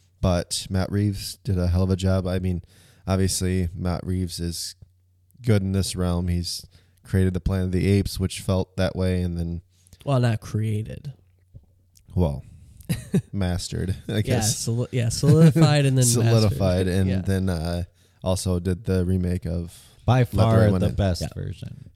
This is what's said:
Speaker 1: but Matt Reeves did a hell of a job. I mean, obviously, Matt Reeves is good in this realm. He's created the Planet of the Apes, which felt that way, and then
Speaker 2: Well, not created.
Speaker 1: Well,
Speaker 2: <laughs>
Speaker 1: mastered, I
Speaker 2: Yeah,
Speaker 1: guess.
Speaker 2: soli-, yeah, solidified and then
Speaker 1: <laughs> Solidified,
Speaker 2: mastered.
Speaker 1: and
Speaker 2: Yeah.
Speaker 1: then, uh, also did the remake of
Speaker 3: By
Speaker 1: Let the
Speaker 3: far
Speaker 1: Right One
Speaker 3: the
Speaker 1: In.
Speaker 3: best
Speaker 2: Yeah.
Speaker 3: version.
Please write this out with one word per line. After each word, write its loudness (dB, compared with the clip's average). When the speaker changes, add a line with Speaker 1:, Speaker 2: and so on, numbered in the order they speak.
Speaker 1:
but 0
Matt -2
Reeves -4
did -2
a 0
hell 2
of 0
a 2
job. 0
I -2
mean, -4
obviously, 0
Matt -4
Reeves -4
is -8
good 2
in -2
this -2
realm. -2
He's -4
created 2
the -6
Planet -2
of -4
the 0
Apes, 2
which -4
felt -2
that 0
way, 0
and -4
then -6
Speaker 2:
Well, 0
not 0
created. -6
Speaker 1:
Well, 0
Speaker 2:
<laughs> -4
Speaker 1:
mastered, -4
I -4
Speaker 2:
Yeah, 2
Speaker 1:
guess. 0
Speaker 2:
soli-, -4
yeah, -2
solidified 6
and 2
then 4
Speaker 1:
<laughs> -
Solidified, 2
Speaker 2:
mastered. 0
Speaker 1:
and 2
Speaker 2:
Yeah. 0
Speaker 1:
then, -2
uh, -2
also 0
did -2
the 2
remake 0
of -6
Speaker 3:
By 4
Speaker 1:
Let 2
the -2
Speaker 3:
far 6
Speaker 1:
Right 6
One 2
Speaker 3:
the 2
Speaker 1:
In. -4
Speaker 3:
best 0
Speaker 2:
Yeah. -4
Speaker 3:
version. -12